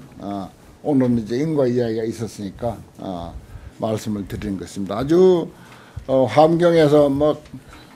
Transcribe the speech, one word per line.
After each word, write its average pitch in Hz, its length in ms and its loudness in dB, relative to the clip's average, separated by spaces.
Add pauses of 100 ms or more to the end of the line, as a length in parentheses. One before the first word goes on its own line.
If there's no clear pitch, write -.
(200)
어, 98 300 -10 (340)
오늘은 127 360 2
이제 113 180 -6
인과 147 300 0
이야기가 117 360 -2
있었으니까, 107 720 -8 (220)
어, 85 340 -10 (460)
말씀을 107 480 -6
드리는 104 320 -8
것입니다. 98 380 -8
아주, 165 520 4 (560)
어, 131 200 2
환경에서 156 840 4
뭐 143 320 0 (540)